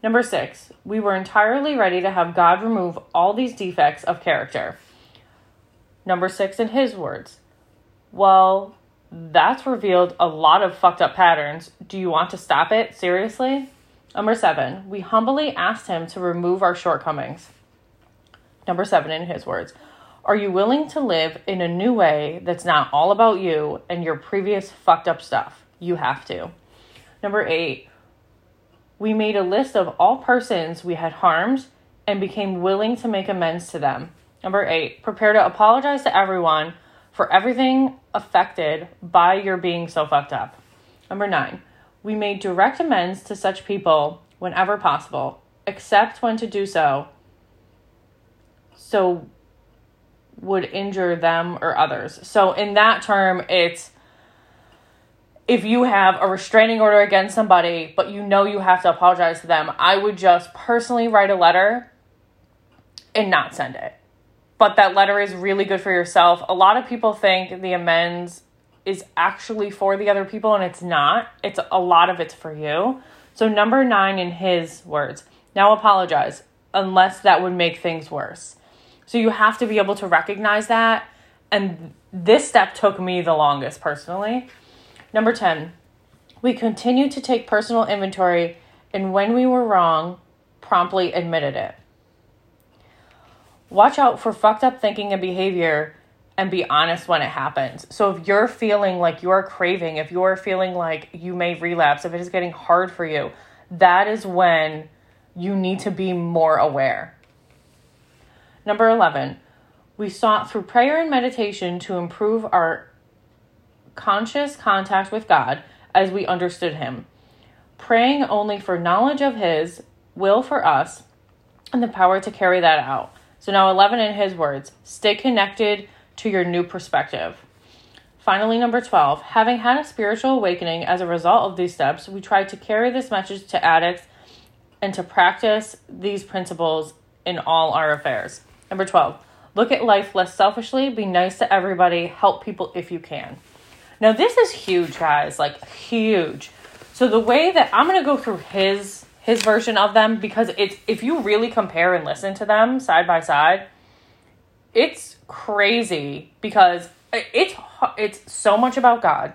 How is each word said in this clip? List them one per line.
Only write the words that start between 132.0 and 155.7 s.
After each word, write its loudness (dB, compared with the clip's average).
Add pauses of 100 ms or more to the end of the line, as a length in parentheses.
we -12
try 0
to -14
carry -2
this -6
message -6
to -4
addicts 2 (800)
and -4
to -8
practice 0 (120)
these -8
principles -6 (300)
in -6
all 0
our 0
affairs. -6 (280)
Number -4
twelve, 2 (360)
look 2
at 0
life 2
less 0
selfishly, 0
be -4
nice 0
to 0
everybody, 2
help 0
people -10
if -10
you -8
can. -14 (640)
Now, 6
this 2
is 4
huge, -2
guys, 0
like, -4
huge. -2 (420)
So 2
the 4
way 4
that, 4
I'm 4
gonna 2
go 0
through -6
his, -4 (180)
his 0
version 2
of 2
them, 4
because -2
it's, -2 (100)
if -4
you -2
really 0
compare 0
and -2
listen -6
to -8
them 2
side 2
by 2
side, 2 (1080)
it's -2 (100)
crazy -4